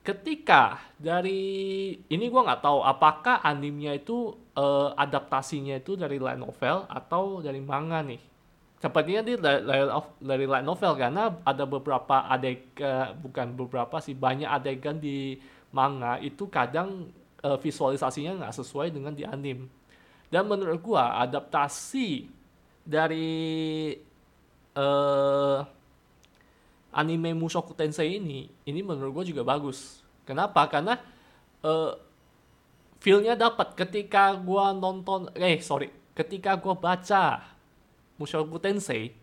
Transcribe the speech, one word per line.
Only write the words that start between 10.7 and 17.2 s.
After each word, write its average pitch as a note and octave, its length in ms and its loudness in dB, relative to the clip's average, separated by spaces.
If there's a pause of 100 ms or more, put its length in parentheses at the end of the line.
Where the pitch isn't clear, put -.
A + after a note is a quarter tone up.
karena C#3+ 320 0 (160)
ada C3+ 240 2
beberapa C3+ 640 2
adeg-, B2+ 480 -2
eh, C3 400 -2
bukan C3 320 -6
beberapa D#3 480 -4
sih, D3 160 -10
banyak C3 320 0
adegan C#3+ 480 -2
di C#3 400 -6 (400)
manga C3 480 0
itu F#3+ 240 -8
kadang, D#3+ 640 -2 (320)